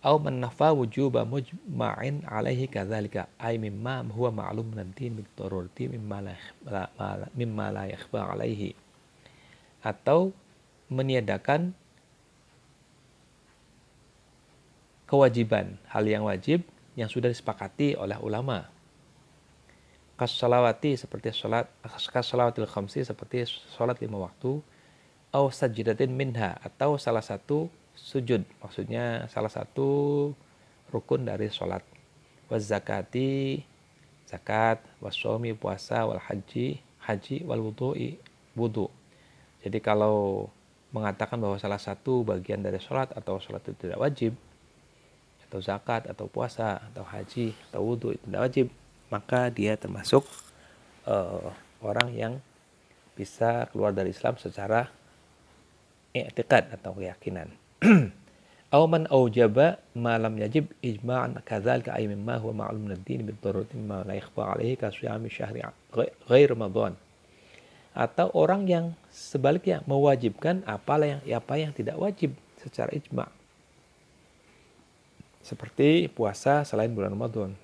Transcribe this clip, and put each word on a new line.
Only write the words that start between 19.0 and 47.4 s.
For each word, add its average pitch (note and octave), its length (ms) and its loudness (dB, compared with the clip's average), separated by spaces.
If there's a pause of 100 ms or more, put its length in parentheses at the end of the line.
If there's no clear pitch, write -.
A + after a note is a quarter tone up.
Kas B2 240 -2
salawati, B2 560 4
seperti - 400 -8
salat, A2+ 320 -2 (160)
kas - 420 -4
salawatil A#2+ 380 2
khamsi, G#2 400 -4
seperti B2 400 -6 (320)
salat A#2+ 240 0
lima G#2 240 -6
waktu. C3 400 -6 (720)
Au C#3 160 6
sajdatin A#2 640 0
minha, A2+ 480 -2
atau C#3+ 320 0
salah A#2 260 0
satu D3 460 -2 (300)
sujud, B2+ 480 0 (160)
maksudnya A#2 720 -6
salah G#2+ 160 -2
satu C#3+ 840 0 (640)
rukun C3 320 0
dari G#2 240 -2
salat. F#2 320 -4 (640)
Waz G#2+ 220 -4
zakati, C3+ 960 -2 (640)
zakat, A2 500 2 (240)
was G2+ 140 -8
shaumi, A2+ 400 -2
puasa, A2 500 -2
wal A2 140 -4
haji, A#2+ 580 -6 (240)
haji, B2 400 -4
wal B2 160 -2
wudu'i, A#2+ 560 -4 (400)
wudu. A2+ 320 -2 (760)
Jadi G2+ 180 -4
kalau G#2 640 2 (460)
mengatakan G#2+ 480 -4
bahwa G2+ 180 -2
salah G2+ 220 -4
satu B2 420 -2
bagian G2+ 400 -2
dari F#2+ 160 -2
salat C3 320 -4
atau G2 320 -6
salat G2+ 240 -10
itu G2 80 -10
tidak F2+ 240 -8
wajib, B2+ 320 0 (1160)
atau G2 100 -8
zakat, G2+ 480 -2
atau - 240 -10
puasa, A2+ 480 -2 (140)
atau F2+ 100 -12
haji, G#2+ 480 -6 (160)